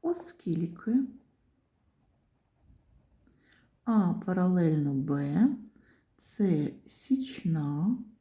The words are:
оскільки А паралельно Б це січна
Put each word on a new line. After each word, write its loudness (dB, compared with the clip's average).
оскільки -4
А 4
паралельно 2
Б 2
це 0
січна -2